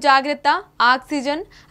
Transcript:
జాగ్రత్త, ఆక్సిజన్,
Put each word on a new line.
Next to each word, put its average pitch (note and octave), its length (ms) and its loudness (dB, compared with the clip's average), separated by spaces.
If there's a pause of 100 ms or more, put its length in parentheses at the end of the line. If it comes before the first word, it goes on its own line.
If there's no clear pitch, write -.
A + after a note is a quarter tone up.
జాగ్రత్త, C#4 400 0 (460)
ఆక్సిజన్, C#4+ 500 -4 (280)